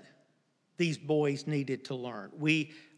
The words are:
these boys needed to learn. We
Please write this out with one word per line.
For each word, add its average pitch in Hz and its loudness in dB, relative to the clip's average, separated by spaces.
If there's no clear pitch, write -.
these 170 2
boys 147 2
needed 135 0
to 135 -6
learn. 117 -8
We 156 2